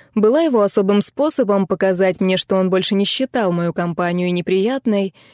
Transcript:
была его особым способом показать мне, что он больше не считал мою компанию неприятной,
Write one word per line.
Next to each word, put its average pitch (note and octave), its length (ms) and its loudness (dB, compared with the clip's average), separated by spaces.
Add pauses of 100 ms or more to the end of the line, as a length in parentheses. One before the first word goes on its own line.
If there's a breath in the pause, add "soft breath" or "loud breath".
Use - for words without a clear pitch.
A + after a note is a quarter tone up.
(140 loud breath)
была A3+ 280 4
его B3+ 200 2
особым G3+ 400 2
способом G3 640 0
показать F#3+ 540 0
мне, F#3 160 0
что F#3+ 200 -2
он F#3 140 0
больше F#3+ 240 0
не G3 100 0
считал A3+ 480 -2
мою E3+ 220 -2
компанию F3 580 -2
неприятной, G3 840 -2 (200 soft breath)